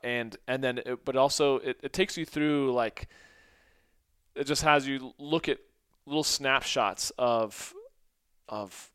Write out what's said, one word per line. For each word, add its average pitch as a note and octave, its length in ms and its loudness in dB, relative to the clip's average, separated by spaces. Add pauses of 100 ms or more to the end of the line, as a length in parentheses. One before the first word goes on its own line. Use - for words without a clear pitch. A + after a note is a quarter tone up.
and, A#2+ 340 -4 (100)
and C3 160 -2
then, B2+ 160 0
it, B2 260 -6
but C3 120 -2
also C#3 420 4
it, - 240 -4
it C#3 100 -8
takes F#3+ 240 0
you E3 80 -6
through, D3 480 0
like, A#2+ 360 -2 (1300)
it C#3+ 100 -4
just C#3+ 180 0
has D3 240 6
you C3 320 -6
look D#3 300 -2
at C#3+ 100 0 (480)
little D3 180 -2
snapshots C3 960 0
of, A#2 540 0 (760)
of G#2 460 -12